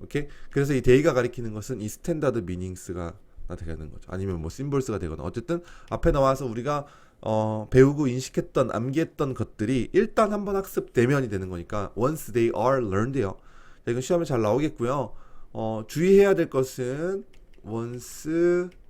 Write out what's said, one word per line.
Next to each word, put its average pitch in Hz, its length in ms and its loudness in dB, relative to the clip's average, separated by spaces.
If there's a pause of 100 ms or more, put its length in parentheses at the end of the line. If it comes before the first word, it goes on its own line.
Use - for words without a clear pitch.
오케이? 90 260 -6 (240)
그래서 139 220 0
이 127 80 2
they가 135 320 8
가리키는 120 400 0
것은 107 300 -6
이 107 60 -6
스탠다드 143 500 -2
미닝스가 90 800 -8 (400)
되는 80 320 -10
거죠. - 200 -16
아니면 92 300 -2
뭐 80 80 -6
심볼스가 131 500 -2
되거나, 80 240 -6
어쨌든 117 400 -6 (280)
앞에 113 220 2
나와서 135 340 4
우리가, 135 400 -4 (340)
어, 110 500 -2
배우고 143 380 6
인식했던, 131 680 -2
암기했던 135 600 -2
것들이 113 580 -2
일단 214 400 2
한번 202 240 -2
학습되면이 139 720 0
되는 95 220 -4
거니까 92 440 -6
once 131 380 -2
they 117 240 2
are 127 280 2
learned요. 104 540 0 (460)
자, 117 60 -4
이건 120 100 -2
시험에 170 240 0
잘 131 160 0
나오겠고요. 123 760 0 (380)
어, 110 340 -4
주의해야 196 480 6
될 165 160 0
것은 139 720 -2 (400)
once 151 1040 -2 (220)